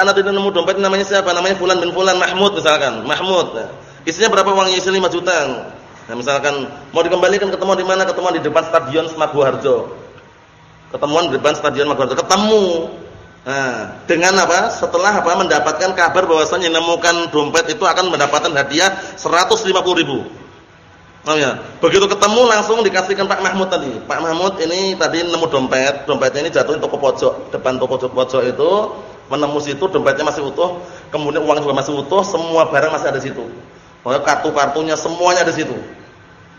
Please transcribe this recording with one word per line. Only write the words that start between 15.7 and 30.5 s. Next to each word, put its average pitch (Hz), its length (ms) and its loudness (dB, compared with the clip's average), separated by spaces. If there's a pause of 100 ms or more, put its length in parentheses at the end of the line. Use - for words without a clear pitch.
kabar 175 320 2
bahwasanya 165 400 2
menemukan 165 640 0
dompet 147 400 0
itu 165 160 0
akan 175 240 0
mendapatkan 147 400 0
hadiah 151 400 0 (240)
seratus 185 480 2
lima 190 160 2
puluh 175 240 0
ribu. 139 140 -4 (1040)
Paham 151 160 2
ya? 123 160 0 (240)
Begitu 196 240 4
ketemu 208 400 4
langsung 220 400 2
dikasihkan 190 400 0
Pak 190 160 -2
Mahmud 190 320 0
tadi. 143 320 -4
"Pak 143 160 -4
Mahmud, 175 400 -2
ini 190 320 -2
tadi 160 320 0
nemu 165 240 -2
dompet. 135 560 0
Dompetnya 139 400 0
ini 165 80 -2
jatuh 147 240 0
di - 80 -4
toko - 160 -4
pojok, 135 480 0
depan 131 320 -2
toko 131 160 -2
pojok, 127 160 -4
pojok 127 320 0
itu. 127 260 0 (640)
Menemu 147 240 -2
situ, 143 320 -4
dompetnya 139 400 0
masih 147 160 -4
utuh. 170 320 -2 (320)